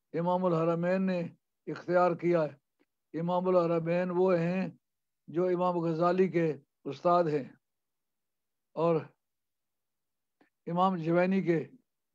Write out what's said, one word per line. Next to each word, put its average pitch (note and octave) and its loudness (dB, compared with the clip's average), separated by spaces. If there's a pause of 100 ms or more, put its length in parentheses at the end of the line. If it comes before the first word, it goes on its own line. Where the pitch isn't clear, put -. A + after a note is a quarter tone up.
(160)
इमामुल F3+ 0
हरमैन E3+ 0
ने F3+ -4 (320)
इख्तियार F3 0
किया E3+ 0
है। C#3+ -6 (560)
इमामुल F3+ 0
हरमैन E3+ 0
वो F#3 2
हैं F3 -2 (500)
जो F3 -2
इमाम F3+ 0
गजाली F3 2
के D#3+ 0 (260)
उस्ताद F3 2
हैं D3 -4 (1160)
और D#3 0 (1600)
इमाम F3+ 0
जुवैनी F3 2
के D#3+ -2 (460)